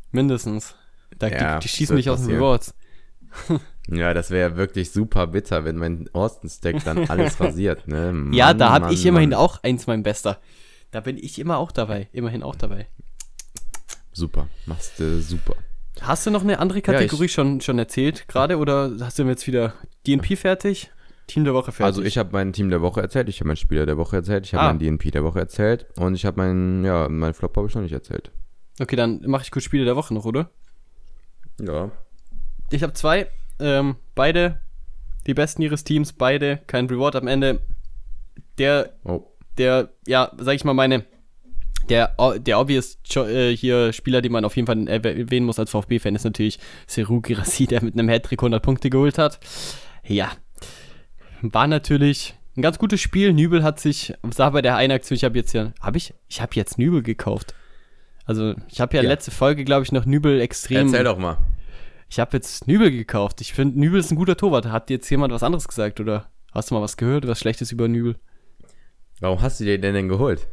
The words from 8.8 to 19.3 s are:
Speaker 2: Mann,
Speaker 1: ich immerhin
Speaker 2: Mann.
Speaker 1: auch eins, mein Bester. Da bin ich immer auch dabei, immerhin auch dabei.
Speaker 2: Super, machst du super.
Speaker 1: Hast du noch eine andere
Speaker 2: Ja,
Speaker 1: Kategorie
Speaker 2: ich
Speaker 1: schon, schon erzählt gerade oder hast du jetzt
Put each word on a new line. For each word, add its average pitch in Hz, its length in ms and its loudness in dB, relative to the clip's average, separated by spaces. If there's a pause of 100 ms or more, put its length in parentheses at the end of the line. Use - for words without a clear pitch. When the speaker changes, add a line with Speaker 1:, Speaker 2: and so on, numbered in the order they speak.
Speaker 2:
Mann, 170 80 0
Speaker 1:
ich 175 140 2
immerhin 160 240 8
Speaker 2:
Mann. 110 80 2
Speaker 1:
auch 165 240 4
eins, 123 240 -2
mein 110 160 0
Bester. 104 360 -2 (520)
Da 113 100 -8
bin 127 160 -6
ich - 220 -12
immer 156 200 -2
auch 165 120 -4
dabei, 104 420 -4
immerhin 120 300 -6
auch 69 140 -8
dabei. 104 320 0 (1200)
Speaker 2:
Super, 78 360 0 (180)
machst - 320 -8
du 80 220 2
super. 82 340 0 (460)
Speaker 1:
Hast 147 260 -2
du 214 40 2
noch 208 120 0
eine 202 160 2
andere 190 200 0
Speaker 2:
Ja, 196 40 -2 (100)
Speaker 1:
Kategorie 151 340 2
Speaker 2:
ich 170 60 -4
Speaker 1:
schon, 139 280 2
schon 123 180 0
erzählt 131 500 -2
gerade 143 280 2
oder 139 340 2 (100)
hast 120 180 -6
du 143 60 2
jetzt 127 220 0